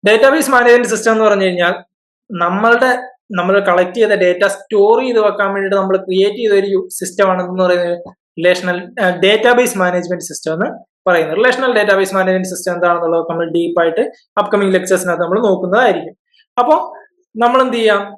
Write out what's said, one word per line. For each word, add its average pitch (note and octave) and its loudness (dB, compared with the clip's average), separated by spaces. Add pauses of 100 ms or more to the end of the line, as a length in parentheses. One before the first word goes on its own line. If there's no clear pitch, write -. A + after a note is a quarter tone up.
ഡാറ്റാബേസ് C4 4
മാനേജ്മെന്റ് A#3+ 4
സിസ്റ്റം A3 0
എന്ന് A3 2
പറഞ്ഞു G3+ 2
കഴിഞ്ഞാൽ F3+ 0 (580)
നമ്മളുടെ, A3+ 2 (300)
നമ്മൾ F#3+ 0
കളക്ട് F3+ 0
ചെയ്ത G#3+ 0
ഡാറ്റ F3+ 2
സ്റ്റോർ G#3+ 2
ചെയ്ത് B3 0
വെക്കാൻ G3+ 0
വേണ്ടിയിട്ട് G3 -2
നമ്മൾ F#3+ 0
ക്രിയേറ്റ് F#3+ 0
ചെയ്ത A3+ -2
ഒരു G3 0
സിസ്റ്റം F#3+ -2
ആണെന്ന് F#3 -2
പറയുന്നത് F3 0 (100)
റിലേഷണൽ, F3+ -4 (100)
ആ, F#3 2
ഡാറ്റാബേസ് G#3+ 2
മാനേജ്മെന്റ് F3+ -2
സിസ്റ്റം D#3+ -8
എന്ന് F#3 -4 (420)
പറയുന്നത്. E3 0
റിലേഷണൽ B3 0
ഡാറ്റാബേസ് G3 0
മാനേജ്മെന്റ് F#3 0
സിസ്റ്റം F3+ -6
എന്താണെന്നുള്ളത് E3+ -2
നമ്മൾ E3 -4
ഡീപ്പായിട്ട് E3+ -2 (260)
അപ്കമിങ് G3 0
ലെക്ചേഴ്സിനകത്ത് F3+ -2
നമ്മൾ F3+ -2
നോക്കുന്നതായിരിക്കും. G#3+ 0 (440)
അപ്പോ D4+ 0 (440)
നമ്മൾ A#3+ 2
എന്ത് A#3+ 0
ചെയ്യാം? G3+ 0